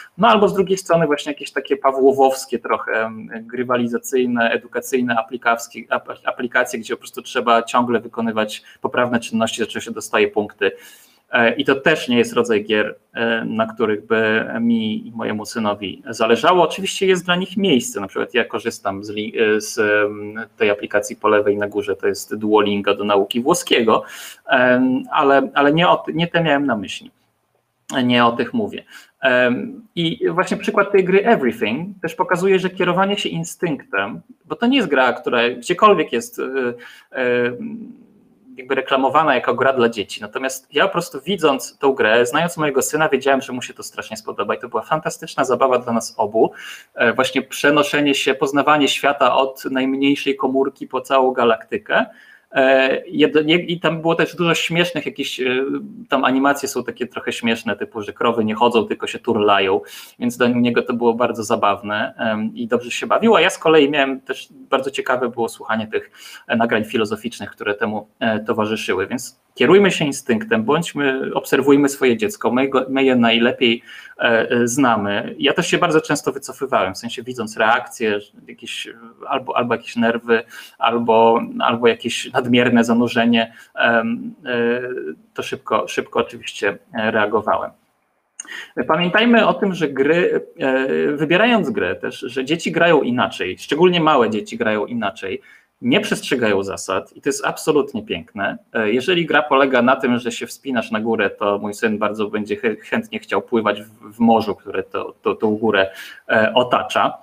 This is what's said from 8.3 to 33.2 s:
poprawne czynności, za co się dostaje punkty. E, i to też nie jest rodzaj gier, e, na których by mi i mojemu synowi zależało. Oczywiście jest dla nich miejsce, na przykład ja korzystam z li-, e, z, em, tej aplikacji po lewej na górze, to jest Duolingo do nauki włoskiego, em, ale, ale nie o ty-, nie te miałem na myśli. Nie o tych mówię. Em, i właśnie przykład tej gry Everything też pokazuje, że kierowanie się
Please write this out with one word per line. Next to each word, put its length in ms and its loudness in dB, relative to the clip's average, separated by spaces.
poprawne 380 0
czynności, 400 -4
za 60 0
co 140 -10
się 120 -12
dostaje 360 0
punkty. 440 -2
E, 240 2
i 100 -4
to 100 2
też 320 0
nie 100 2
jest 160 2
rodzaj 320 0
gier, 300 0
e, 320 -2
na 280 -2
których 320 -2
by 420 0
mi 480 0
i 40 -16
mojemu 340 -6
synowi 640 -6
zależało. 540 4
Oczywiście 440 -2
jest 180 2
dla 100 0
nich 220 -4
miejsce, 420 0
na 80 -8
przykład 260 -6
ja 120 2
korzystam 580 -6
z 60 -14
li-, 300 -8
e, 220 4
z, 180 -10
em, 560 0
tej 120 2
aplikacji 460 -2
po 140 0
lewej 280 2
na 100 -4
górze, 280 -4
to 120 -4
jest 280 -4
Duolingo 600 2
do 80 -6
nauki 380 0
włoskiego, 640 2
em, 640 4
ale, 420 4
ale 200 4
nie 160 4
o 80 4
ty-, 160 -8
nie 140 0
te 160 0
miałem 220 2
na 120 0
myśli. 340 -12
Nie 220 4
o 60 4
tych 220 -4
mówię. 300 -4
Em, 760 0
i 340 -2
właśnie 280 0
przykład 340 -2
tej 120 4
gry 220 2
Everything 760 0
też 140 -8
pokazuje, 440 2
że 100 -2
kierowanie 480 0
się 120 -6